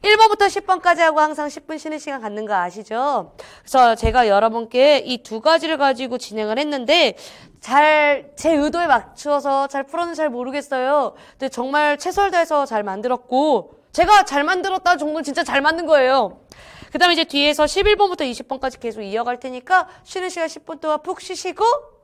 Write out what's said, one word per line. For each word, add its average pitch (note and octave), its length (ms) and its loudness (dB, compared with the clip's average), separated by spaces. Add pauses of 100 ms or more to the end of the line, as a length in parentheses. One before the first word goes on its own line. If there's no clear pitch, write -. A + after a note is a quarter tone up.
일 G#4 140 4
번부터 G#4+ 320 4
십 G4 160 -4
번까지 F4 380 2
하고 D#4 160 2
항상 D4+ 300 0
십 - 180 -14
분 D#4 120 -10
쉬는 D#4 200 -10
시간 C#4 220 -10
갖는 G#3+ 260 -8
거 G#3 80 -4
아시죠? G#3 800 -4 (280)
그래서 A#3+ 360 4
제가 A3+ 320 2
여러분께 A#3 720 4
이 B3 260 -6
두 A3 160 -10
가지를 D#4+ 380 0
가지고 C4 400 -2
진행을 G#3+ 420 -6
했는데 D4 560 0 (420)
잘, D4 800 2
제 D#4+ 160 0
의도에 D#4 340 0
맞추어서 C#4 800 0
잘 C#4 160 -6
풀었는지 E4 360 -6
잘 D#4 120 -2
모르겠어요. C4 840 -4 (180)
근데 C4+ 160 -8
정말 D4 500 -2
최선을 F#4 320 -2
다해서 D#4+ 360 0
잘 A3 180 -4
만들었고 B3 960 -2 (100)
제가 F#4 340 4
잘 C#4+ 200 -2
만들었다는 F#4 540 -2
정도는 D4+ 260 -4
진짜 C#4+ 180 -4
잘 C#4 180 -2
만든 D#4+ 260 -2
거예요. C4 520 2 (540)
그 - 60 -6
다음에 F4 160 4
이제 E4 100 0
뒤에서 D4 420 0
십일 G4 300 2
번부터 F#4 260 0
이십 B3 240 -6
번까지 C4 320 -8
계속 A3 240 -10
이어갈 A#3 380 -6
테니까 C4 480 -2 (160)
쉬는 F#4 240 -8
시간 F4 180 -6
십 D#4 180 -14
분 D#4+ 140 -14
동안 D4+ 240 -4
푹 D#4+ 180 -10
쉬시고 F#4 440 -8 (400)